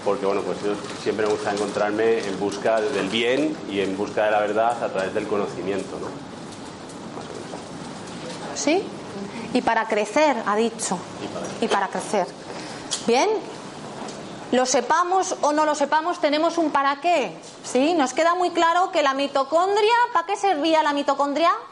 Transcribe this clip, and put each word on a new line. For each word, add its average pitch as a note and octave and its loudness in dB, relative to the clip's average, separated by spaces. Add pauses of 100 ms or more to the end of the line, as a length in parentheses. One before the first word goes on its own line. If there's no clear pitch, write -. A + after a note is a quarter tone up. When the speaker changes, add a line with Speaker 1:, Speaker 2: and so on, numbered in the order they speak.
Speaker 1:
porque, G2+ 0
bueno, G2 2
pues F2+ -4
yo G#2 0 (280)
siempre G#2+ 0
me G#2 2
gusta G#2 0
encontrarme G#2 2
en G2+ -4
busca G#2+ 0
del G2 0
bien A#2 0 (140)
y G2 -2
en F#2+ 0
busca G#2 0
de G#2+ 2
la G#2 4
verdad A2 0
a G#2+ -2
través F#2+ -4
del G#2+ -2
conocimiento, G2 -4
¿no? - -8 (1080)
Más - -12
o - -12
menos. - -12
Speaker 2:
¿Sí? F4 2 (720)
Y B3 4
para A3+ 2
crecer, B3+ 4 (100)
ha G#3 2
dicho. A3 0 (240)
Speaker 3:
Y G3+ -8
para - -8 (160)
Speaker 2:
Y A3+ 0
para G3 2
crecer. F#3 0 (760)
Bien. C4+ 4 (1200)
Lo B3+ 4
sepamos F4 2
o D4 4
no D4+ 4
lo D4+ 2
sepamos, D4+ 2
tenemos D#4+ 2
un D#4 4
para C#4 2
qué. C#4 2 (280)
¿Sí? C#4+ 2
Nos C4+ 2
queda E4+ 4
muy F4+ 0
claro E4+ 4
que E4+ 2
la C4+ 2
mitocondria, E4 2 (160)
¿para E4+ 0
qué G4+ 0
servía D#4+ 4
la D4 2
mitocondria? C#4+ 2 (180)